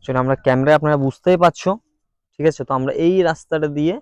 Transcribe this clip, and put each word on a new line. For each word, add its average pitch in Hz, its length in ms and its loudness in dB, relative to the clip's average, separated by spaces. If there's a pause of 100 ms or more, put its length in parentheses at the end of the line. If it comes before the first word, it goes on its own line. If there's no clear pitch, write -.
সেটা 127 200 -4
আমরা 131 120 0 (100)
ক্যামেরায় 135 340 2
আপনারা 151 260 0
বুঝতেই 180 380 0
পারছো, 175 260 0 (680)
ঠিক 143 160 -6
আছে? 143 160 -10
তো - 120 -6
আমরা 131 120 -2 (140)
এই 185 100 2 (140)
রাস্তাটা 156 380 -4 (100)
দিয়ে 160 240 -2